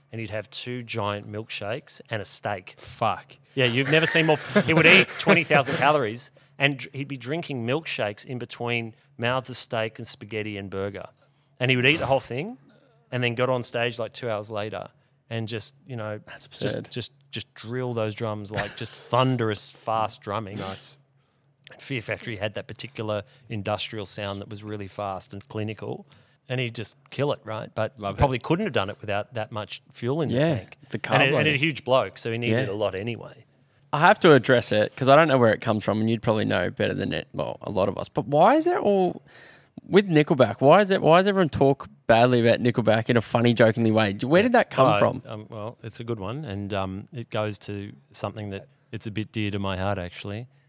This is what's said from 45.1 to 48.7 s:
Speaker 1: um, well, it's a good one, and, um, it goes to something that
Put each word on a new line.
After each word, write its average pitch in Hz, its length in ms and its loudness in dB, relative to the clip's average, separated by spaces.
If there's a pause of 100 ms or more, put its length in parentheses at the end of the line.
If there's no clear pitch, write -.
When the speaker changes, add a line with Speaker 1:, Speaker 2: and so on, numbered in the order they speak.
Speaker 1:
um, 110 220 -12
well, 110 340 -12
it's 113 160 -12
a 123 40 -12
good 117 160 -6
one, 110 240 -8
and, 101 300 -6
um, 95 400 -6
it 117 160 -12
goes 107 300 -4
to 101 340 -12 (180)
something 104 380 -8
that 98 180 -12 (240)